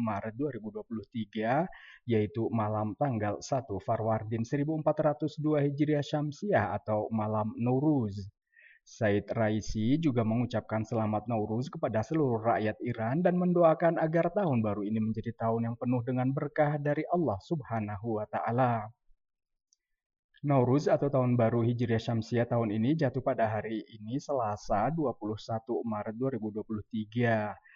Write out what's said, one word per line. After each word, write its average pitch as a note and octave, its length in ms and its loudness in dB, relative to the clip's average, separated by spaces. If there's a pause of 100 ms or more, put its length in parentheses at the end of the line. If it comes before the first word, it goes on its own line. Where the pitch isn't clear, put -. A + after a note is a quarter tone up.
Maret A2 320 -4
dua C#3 160 -4
ribu A2 240 -10
dua G#2+ 80 -8
puluh G#2+ 320 -8
tiga, A2+ 480 0 (480)
yaitu A2 400 0
malam G#2+ 480 -2
tanggal G#2+ 400 0
satu G#2 400 -4
Farwardin A2 640 -2
seribu D3 320 -2
empat D#3 240 0
ratus D3+ 400 0
dua D3 240 2
Hijriah C#3+ 400 2
Syamsiah D3 720 0
atau G#2+ 400 -2
malam G#2+ 400 0
Nowruz. B2+ 640 2 (640)
Said G2+ 480 0
Raisi G#2+ 720 0
juga A#2+ 240 2
mengucapkan A2+ 560 0
selamat A2 480 -2
Nowruz A2 400 -2
kepada C3 320 -2
seluruh C3 400 0
rakyat G#2+ 400 0
Iran A#2+ 400 -2
dan F3+ 160 2
mendoakan E3+ 640 4
agar E3 320 2
tahun E3 240 2
baru G#2 240 0
ini A2 160 -2
menjadi A2 400 -2
tahun A#2 320 0
yang A#2+ 80 -6
penuh B2 240 0
dengan B2+ 320 0
berkah D3 480 0
dari D3 320 0
Allah C3 320 2
Subhanahu A2 720 -4
wa G#2+ 80 -4
Ta'ala. A2+ 640 0 (1600)
Nowruz C#3 400 4
atau D3 240 2
Tahun B2+ 240 2
Baru A#2 320 4
Hijriah A#2+ 320 0
Syamsiah A#2 480 0
tahun A#2 240 0
ini A2 240 2
jatuh C3 240 0
pada A2+ 320 0
hari G#2+ 320 -4 (160)
ini, A2+ 240 -6
Selasa, A#2 720 0
dua D3 160 0
puluh G#2+ 240 -4
satu A2+ 480 -4
Maret G#2+ 320 -4
dua C3 160 -2
ribu G#2+ 240 -4
dua G#2+ 80 -4
puluh G#2+ 240 -6
tiga. G#2+ 720 0 (180)